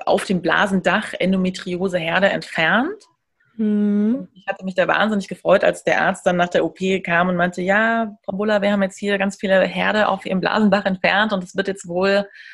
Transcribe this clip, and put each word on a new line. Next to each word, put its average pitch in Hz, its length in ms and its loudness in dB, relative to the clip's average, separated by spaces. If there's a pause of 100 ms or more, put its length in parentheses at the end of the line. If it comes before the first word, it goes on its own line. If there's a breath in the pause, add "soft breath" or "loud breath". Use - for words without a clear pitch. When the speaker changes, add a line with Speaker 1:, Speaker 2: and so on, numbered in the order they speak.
Speaker 1:
auf - 200 0
dem 180 160 -2
Blasendach 185 760 0
Endometrioseherde 185 1120 0
entfernt. 185 720 -2 (540)
Speaker 2:
Mhm. 208 580 2
Speaker 1:
Und 277 180 -8
ich - 140 -20
hatte 196 180 -6
mich 185 100 -6
da 180 120 2
wahnsinnig 196 400 0
gefreut, 175 360 2
als 175 200 0
der - 180 0
Arzt 185 240 -2
dann 180 100 2
nach 175 140 0
der 165 160 2
O 165 40 -2
P 190 320 -2
kam 175 280 0
und 180 80 -2
meinte, 180 240 -2
"Ja, 220 600 0
Frau - 120 -8
Buller, 208 260 0
wir 202 100 2
haben 202 120 2
jetzt 190 140 -4
hier 202 200 -2
ganz 196 200 -2
viele 190 280 2
Herde 185 440 0
auf 190 160 -2
Ihrem 190 160 -2
Blasendach 202 440 2
entfernt 190 460 0
und 190 120 -2
es - 120 -16
wird 196 120 -2
jetzt 196 200 -6
wohl 196 400 0 (260 loud breath)